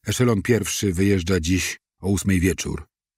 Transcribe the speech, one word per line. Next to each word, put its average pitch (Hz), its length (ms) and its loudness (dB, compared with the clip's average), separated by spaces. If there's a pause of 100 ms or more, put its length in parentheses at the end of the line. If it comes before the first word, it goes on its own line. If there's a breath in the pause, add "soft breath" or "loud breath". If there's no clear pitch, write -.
Eszelon 110 360 2
pierwszy 101 500 0
wyjeżdża 92 480 2
dziś 87 400 -2 (200)
o 92 80 -6
ósmej 98 320 0
wieczór, 73 460 -2 (320)